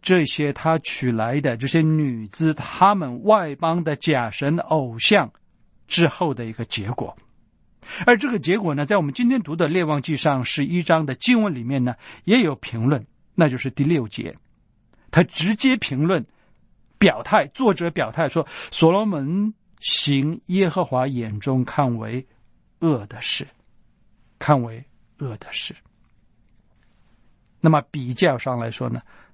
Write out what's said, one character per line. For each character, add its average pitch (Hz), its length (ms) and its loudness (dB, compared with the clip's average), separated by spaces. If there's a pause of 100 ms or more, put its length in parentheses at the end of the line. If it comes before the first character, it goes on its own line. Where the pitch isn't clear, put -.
这 180 240 4
些 147 280 -2
他 160 260 0
娶 - 320 -2
来 117 300 -2
的 127 160 -2
这 127 100 -6
些 165 140 2
女 147 460 0
子， 160 260 0
他 190 420 2
们 127 280 -6
外 185 320 2
邦 165 280 0
的 151 140 -2
假 123 340 0
神 147 260 -2
偶 135 400 -2
像 165 360 2 (540)
之 170 200 2
后 151 260 -2
的 117 120 -8
一 110 80 -10
个 113 100 -10
结 104 280 -6
果。 - 260 -10 (880)
而 240 120 6
这 254 120 -4
个 226 100 -2
结 170 180 0
果 175 160 -2
呢， 143 120 -2
在 208 120 2
我 185 40 2
们 143 120 -4
今 240 160 0
天 254 120 2
读 160 140 -8
的 165 120 2
《列 175 180 0
王 151 160 -2
纪 151 160 -4
上》 135 260 0
十 143 220 -2
一 175 160 0
章 160 240 2
的 139 100 -4
经 240 280 2
文 196 100 -2
里 123 100 -8
面 131 200 -2
呢， 123 120 0 (280)
也 233 180 4
有 156 140 0
评 117 320 -4
论， 135 180 0 (300)
那 165 120 6
就 127 100 0
是 135 120 -6
第 139 140 -2
六 143 240 2
节。 - 280 -10 (760)
他 170 120 6
直 190 320 0
接 262 220 2
评 139 300 -2
论， 170 180 0 (720)
表 123 240 4
态， 180 260 2
作 220 260 0
者 170 180 -2
表 113 200 -4
态 156 160 0
说， 156 200 -2 (240)
所 165 200 6
罗 202 140 2
门 190 480 -2 (260)
行 143 680 0
耶 185 200 2
和 175 160 0
华 127 220 0
眼 113 340 -6
中 131 240 0
看 123 340 0
为 110 280 -8 (540)
恶 135 260 0
的 113 160 -16
事， - 260 -6 (920)
看 143 240 2
为 117 200 -12 (360)
恶 120 180 -8
的 - 140 -20
事。 - 240 -10 (1900)
那 - 80 0
么 151 120 0 (100)
比 127 240 -10
较 147 200 0
上 123 220 -6
来 117 140 -8
说 123 180 -8
呢， 120 140 -8 (300)